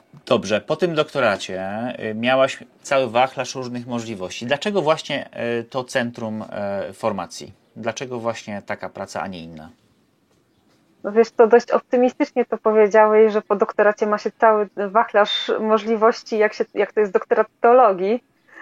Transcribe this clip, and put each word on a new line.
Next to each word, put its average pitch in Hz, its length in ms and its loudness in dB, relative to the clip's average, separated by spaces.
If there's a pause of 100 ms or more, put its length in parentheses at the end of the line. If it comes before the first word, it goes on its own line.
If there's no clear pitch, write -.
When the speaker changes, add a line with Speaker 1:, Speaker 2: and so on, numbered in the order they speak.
(260)
Speaker 1:
Dobrze, 101 340 0
po 156 160 -4
tym 170 180 -2
doktoracie, 110 680 -2 (480)
y, 107 40 -8
miałaś 131 500 0 (180)
cały 131 280 -2
wachlarz 123 440 -2
różnych 123 320 -10
możliwości. 113 600 -10
Dlaczego 170 360 -2
właśnie, 151 460 -4 (320)
y, 117 40 -8
to 131 200 -8
centrum, 117 600 -6 (460)
y, - 20 -16
formacji? 98 600 -8 (240)
Dlaczego 120 420 -8
właśnie 110 480 -8
taka 98 220 -10
praca, 98 340 -10
a 85 40 -8
nie 92 180 -12
inna? 80 260 -18 (1300)
Speaker 2:
No 202 80 -6
wiesz 220 180 2
co, 233 160 6
dość 226 240 4
optymistycznie 247 720 0
to 220 140 -6
powiedziałeś, 214 760 4
że 208 100 -2
po - 140 -2
doktoracie 208 500 0
ma 208 120 0
się 208 200 -6
cały 214 380 4
wachlarz 202 760 0 (100)
możliwości, 220 800 0
jak 214 160 0
się, 220 100 -4 (100)
jak 202 180 -2
to - 80 0
jest 202 120 0
doktorat 220 340 0 (140)
teologii. 226 640 4 (380)